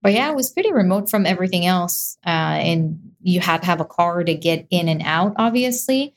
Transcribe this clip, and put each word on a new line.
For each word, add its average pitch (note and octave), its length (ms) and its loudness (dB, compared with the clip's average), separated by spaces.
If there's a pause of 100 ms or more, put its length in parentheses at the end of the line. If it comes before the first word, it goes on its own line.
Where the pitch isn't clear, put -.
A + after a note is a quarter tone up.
But G3+ 100 4
yeah, B3+ 180 2
it D#4 60 -2
was C4 140 -2
pretty G4 220 0
remote G3+ 380 2
from G3+ 160 0
everything F3+ 400 0
else. F3 580 -2
Uh, D#3+ 380 0
and D#3+ 500 -2 (100)
you F3+ 180 2
had E3 220 0
to F3 40 -6
have F3 140 0
a D#3+ 40 -2
car F3 380 -2
to E3 120 0
get D#3+ 360 -2
in E3+ 180 0
and D#3+ 140 0
out, E3+ 340 0
obviously. B3 800 0